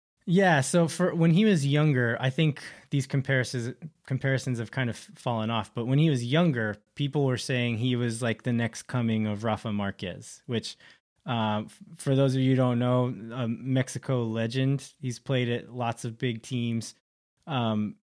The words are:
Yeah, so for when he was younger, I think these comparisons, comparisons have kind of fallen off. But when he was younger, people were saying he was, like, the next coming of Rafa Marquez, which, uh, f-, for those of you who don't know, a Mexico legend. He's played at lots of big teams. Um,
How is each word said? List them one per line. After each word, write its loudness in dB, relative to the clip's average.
Yeah, 4
so 2
for 0
when 4
he 6
was 4
younger, 2
I 2
think 2
these 0
comparisons, 0
comparisons 0
have -6
kind -2
of -4
fallen -4
off. -2
But -4
when 2
he 6
was 2
younger, 0
people 0
were 2
saying -2
he 0
was, -2
like, -2
the 0
next -2
coming -2
of -4
Rafa -2
Marquez, -8
which, -6
uh, -2
f-, -20
for 0
those 4
of 0
you 4
who 4
don't 2
know, 2
a -4
Mexico -2
legend. -2
He's -8
played -2
at -4
lots -6
of -8
big -4
teams. -4
Um, -2